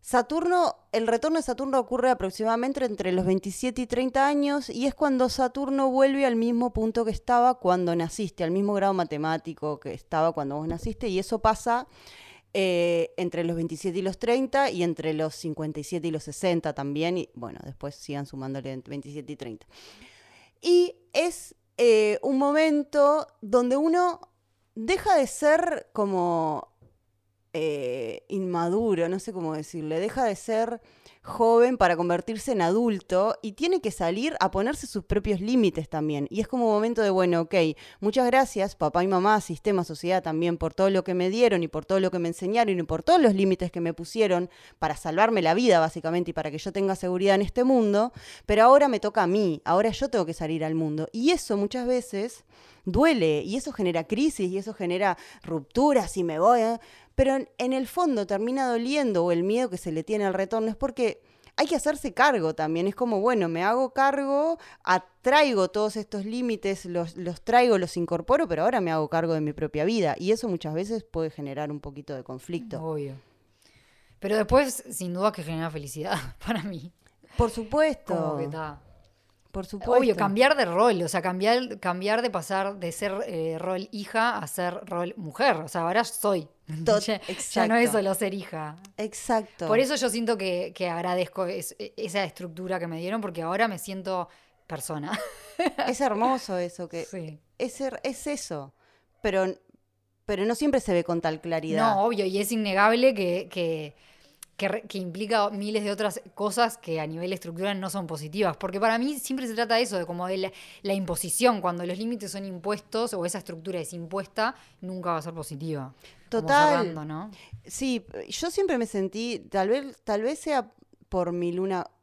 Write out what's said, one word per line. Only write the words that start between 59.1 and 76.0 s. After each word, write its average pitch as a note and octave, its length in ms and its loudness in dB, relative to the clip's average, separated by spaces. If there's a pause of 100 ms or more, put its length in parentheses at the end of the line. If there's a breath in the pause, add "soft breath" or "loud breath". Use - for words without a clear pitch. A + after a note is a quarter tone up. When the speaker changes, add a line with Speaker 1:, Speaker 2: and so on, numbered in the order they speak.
Speaker 1:
o F3 80 2
el E3+ 100 2
miedo A3+ 260 0
que F#3 80 -8
se F3 140 -8
le D#3+ 140 -4
tiene G#3 200 -2
al F#3+ 100 0
retorno A3 360 -2
es G#3 60 -8
porque B3 440 -2 (360 soft breath)
hay D#4 100 2
que E4+ 80 -2
hacerse C#4+ 400 -2
cargo G3+ 400 4
también. E3 320 0
Es G3 80 -2
como, A#3 260 0
bueno, G#3 280 2
me E3 160 -2
hago B3 280 2
cargo, C#4 640 2 (280 loud breath)
atraigo A#3 840 4
todos G#3+ 280 -2
estos G#3 280 -6
límites, A3 600 -4
los, F3 320 -4
los F3 260 -8
traigo, A#3+ 340 6
los F3+ 200 -2
incorporo, F3 500 0
pero D#3+ 160 -2
ahora A3+ 180 2
me E3+ 120 0
hago D#3 160 0
cargo E3 260 0
de D#3 60 -2
mi D3+ 120 -4
propia D3+ 320 -4
vida. F#3 320 2
Y F3+ 140 -2
eso A3+ 180 0
muchas D#3+ 260 -4
veces G#3 280 -4
puede D#3+ 280 -6
generar D3 420 -8
un D3 80 -8
poquito C#3+ 340 -14
de B2+ 80 -12
conflicto. C3 640 -10
Speaker 2:
Obvio. D3 300 -6 (1080 soft breath)
Pero G3+ 160 0
después, A#3+ 520 2
sin F3+ 240 -8
duda G3 200 0
que G3 100 -10
genera D#3+ 280 -6
felicidad D3+ 680 -6